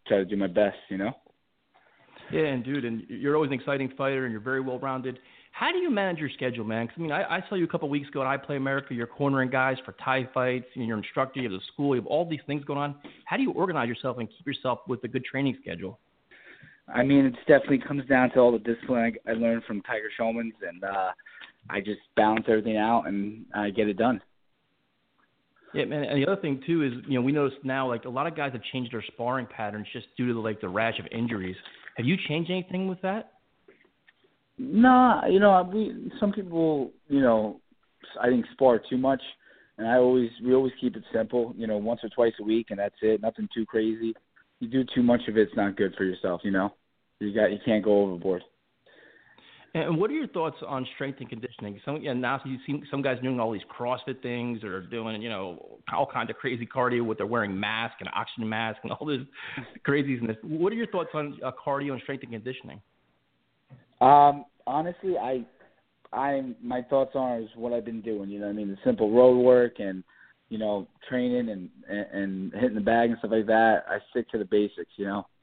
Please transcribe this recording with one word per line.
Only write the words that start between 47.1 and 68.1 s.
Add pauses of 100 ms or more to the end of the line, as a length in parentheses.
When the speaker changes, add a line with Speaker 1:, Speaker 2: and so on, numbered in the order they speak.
Speaker 1:
you
got,
you
can't
go
overboard. (1300)
Speaker 2:
And
what
are
your
thoughts
on
strength
and
conditioning?
Some,
yeah,
now
you
see (120)
some
guys
doing
all
these (120)
CrossFit
things
or
doing,
you
know, (120)
all
kinds
of
crazy
cardio
with
they're
wearing
masks
and
oxygen
masks
and
all
this (600)
craziness.
What
are
your
thoughts
on,
uh,
cardio
and
strength
and
conditioning? (1200)
Speaker 1:
Um, (200)
honestly,
I, (680)
I'm,
my
thoughts
are
is
what
I've
been
doing.